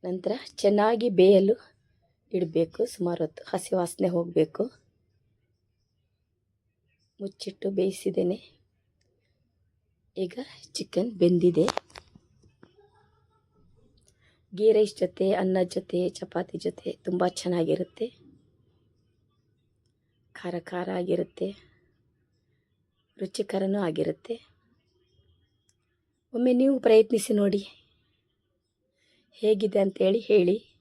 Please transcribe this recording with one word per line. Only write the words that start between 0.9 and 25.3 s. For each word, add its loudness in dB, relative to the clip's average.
ಬೇಯಲು 8
ಇಡಬೇಕು -2
ಸುಮಾರು -4
ಹೊತ್ತು, -12
ಹಸಿ -6
ವಾಸನೆ -2
ಹೋಗಬೇಕು. -2
ಮುಚ್ಚಿಟ್ಟು -10
ಬೇಯಿಸಿದ್ದೇನೆ. -2
ಈಗ -6
ಚಿಕನ್ -6
ಬೆಂದಿದೆ. 4
ಗೀ 2
ರೈಸ್ 2
ಜೊತೆ, -2
ಅನ್ನದ 0
ಜೊತೆ, -4
ಚಪಾತಿ -8
ಜೊತೆ -8
ತುಂಬ 0
ಚೆನ್ನಾಗಿರುತ್ತೆ. -2
ಖಾರ -10
ಖಾರ -8
ಆಗಿರುತ್ತೆ, -4
ರುಚಿಕರನೂ -4
ಆಗಿರುತ್ತೆ. -6